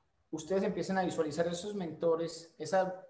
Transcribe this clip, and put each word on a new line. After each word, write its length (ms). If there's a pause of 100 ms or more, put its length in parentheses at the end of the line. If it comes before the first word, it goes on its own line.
(320)
ustedes 320
empiecen 340
a 60
visualizar 440
esos 280
mentores, 840
esa 520